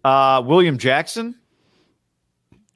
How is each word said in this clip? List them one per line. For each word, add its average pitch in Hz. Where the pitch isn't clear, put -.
Uh, 135
William 160
Jackson. 165